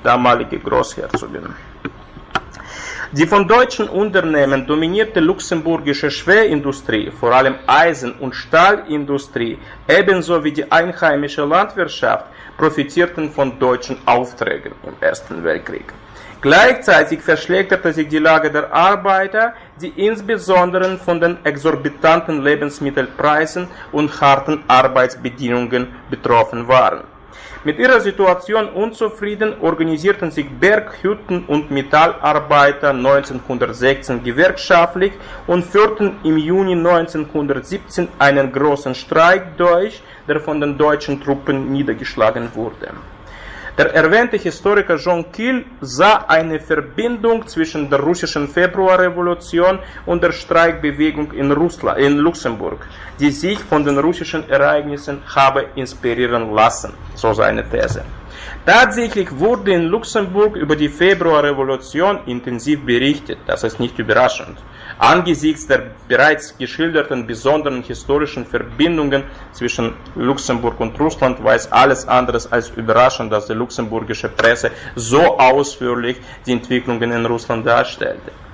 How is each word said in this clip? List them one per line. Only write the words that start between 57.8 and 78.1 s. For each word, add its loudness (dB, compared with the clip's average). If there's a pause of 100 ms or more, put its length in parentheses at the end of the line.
Tatsächlich 2 (100)
wurde 0
in 2
Luxemburg 0
über 0
die 0
Februarrevolution 0
intensiv -4
berichtet, 0
das -2
ist -4
nicht -4
überraschend. 0 (400)
Angesichts 2
der 2 (240)
bereits 2
geschilderten -2
besonderen -2
historischen -4
Verbindungen 0 (260)
zwischen -4 (200)
Luxemburg -2
und -6
Russland 0
war 4
es -2
alles 4
anderes 0
als -2
überraschend, 2
dass -2
die -6
luxemburgische -6
Presse 2 (240)
so 2
ausführlich 0 (260)
die 0
Entwicklungen -2
in -2
Russland -4
darstellte. -2 (240)